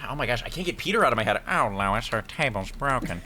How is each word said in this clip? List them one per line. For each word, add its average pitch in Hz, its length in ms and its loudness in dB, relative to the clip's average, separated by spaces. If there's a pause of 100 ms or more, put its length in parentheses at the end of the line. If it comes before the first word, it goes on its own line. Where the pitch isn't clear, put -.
oh 127 60 -6
my 147 100 -2
gosh, 117 180 0
I - 60 -8
can't 180 160 -6
get 175 120 -4
Peter 202 280 2
out 131 80 6
of 113 40 2
my 113 60 2
head. 107 240 2
Oh, 147 260 2
Lois, 98 400 2
our 110 80 0
table's 104 500 -2
broken. 127 540 -2